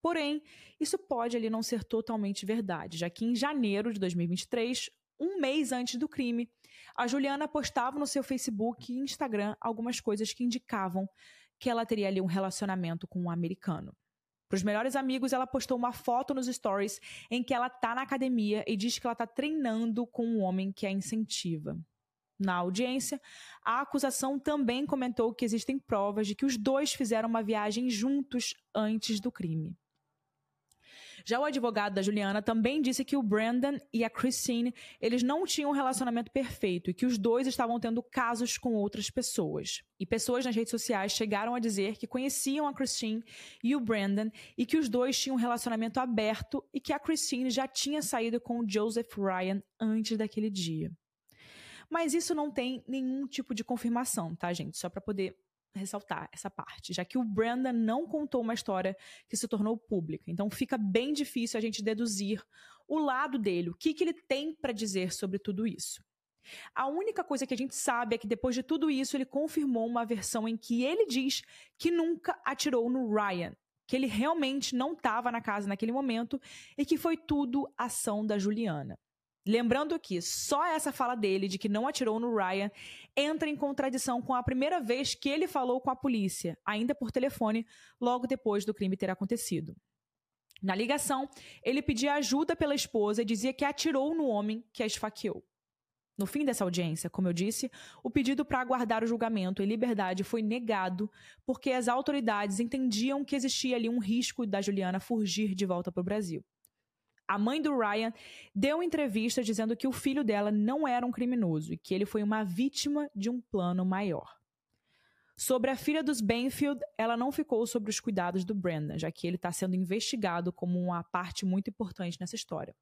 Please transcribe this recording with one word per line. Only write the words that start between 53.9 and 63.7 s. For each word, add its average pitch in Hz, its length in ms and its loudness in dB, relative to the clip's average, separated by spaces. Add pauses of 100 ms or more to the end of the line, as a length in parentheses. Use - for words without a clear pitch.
tá, 175 180 -2
gente? 165 220 -6
Só - 140 -6
pra 190 120 -8
poder 190 360 -4 (360)
ressaltar 196 600 -6
essa - 160 -10
parte, - 420 -12
já 180 140 -2
que - 120 -4
o 254 60 2
Brandon 233 480 0
não 233 340 2
contou 285 360 0
uma 226 120 0
história 190 400 0 (360)
que - 80 -4
se 226 100 -2
tornou 220 300 2
pública. 165 500 -2
Então 190 220 -2
fica 262 280 -2
bem 226 360 2
difícil 254 440 -2
a 214 40 2
gente 220 200 -2
deduzir 208 600 0 (420)
o 311 140 0
lado 277 400 0
dele, 175 300 0
o 175 40 -8